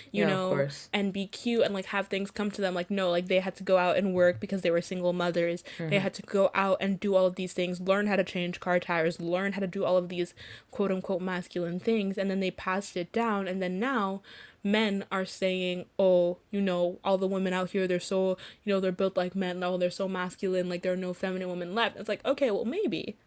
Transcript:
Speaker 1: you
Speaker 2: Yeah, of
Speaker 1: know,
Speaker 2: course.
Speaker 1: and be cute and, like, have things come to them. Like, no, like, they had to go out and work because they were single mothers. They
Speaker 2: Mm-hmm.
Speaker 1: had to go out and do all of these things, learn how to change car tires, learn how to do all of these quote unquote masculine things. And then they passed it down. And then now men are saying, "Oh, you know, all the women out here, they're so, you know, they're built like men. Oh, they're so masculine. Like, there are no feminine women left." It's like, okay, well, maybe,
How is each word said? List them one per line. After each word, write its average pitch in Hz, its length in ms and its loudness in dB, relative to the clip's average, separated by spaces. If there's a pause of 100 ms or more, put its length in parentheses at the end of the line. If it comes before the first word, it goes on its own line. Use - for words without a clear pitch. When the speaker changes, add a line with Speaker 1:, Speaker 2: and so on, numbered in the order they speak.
(120)
Speaker 1:
you 202 100 0
Speaker 2:
Yeah, 202 40 4
of 196 40 4
Speaker 1:
know, 185 200 0
Speaker 2:
course. 143 440 -2
Speaker 1:
and 202 180 0
be 196 140 -4
cute 233 380 0
and, 202 100 0
like, 190 140 -4
have 196 200 -2
things 196 220 -2
come 208 220 -4
to 202 100 -6
them. 185 140 0
Like, 175 160 -4
no, 190 180 0
like, 175 180 0
they 185 120 4
had 185 160 -4
to - 80 -12
go 185 140 4
out 180 200 4
and 190 160 2
work 180 260 4
because 196 220 -4
they 180 80 2
were 170 120 2
single 180 320 0
mothers. 175 500 0 (140)
They 165 80 -4
Speaker 2:
Mm-hmm. 160 180 2
Speaker 1:
had 190 120 -2
to - 80 -10
go 196 300 4
out 196 260 2
and 196 200 0
do 196 160 2
all 185 100 6
of 185 100 2
these 185 180 -4
things, 180 280 -2
learn 190 240 2
how 202 120 2
to 190 60 4
change 180 360 -4
car 180 200 2
tires, 170 400 0
learn 180 340 -2
how 196 80 -2
to 196 60 0
do 190 160 -4
all 180 140 4
of 180 120 0
these 175 260 -4 (340)
quote 202 220 0
unquote 185 300 -2
masculine 180 580 -4
things. 202 400 0
And 196 100 0
then 190 100 0
they 190 120 0
passed - 440 -4
it 175 160 -4
down. 214 360 0
And 190 160 -4
then 185 160 -2
now 202 420 -2 (420)
men 202 480 2
are 190 140 0
saying, 185 600 -2 (120)
"Oh, 180 400 6 (140)
you 202 100 0
know, 180 420 2
all 190 140 4
the 190 100 2
women 190 260 0
out 185 180 0
here, 190 160 0
they're 180 120 2
so, 190 380 0 (260)
you 202 100 -2
know, 196 60 4
they're 185 120 0
built 185 260 0
like 180 180 0
men. 180 280 -2
Oh, 180 140 0
they're 180 120 2
so 190 180 -4
masculine. 185 640 -2
Like, 180 140 -6
there 185 100 0
are 180 40 -4
no 185 160 -4
feminine 185 360 -4
women 175 240 -6
left." 220 240 0
It's 220 120 -8
like, 208 160 -4
okay, 269 260 2
well, 202 140 0
maybe, 262 500 -2 (120)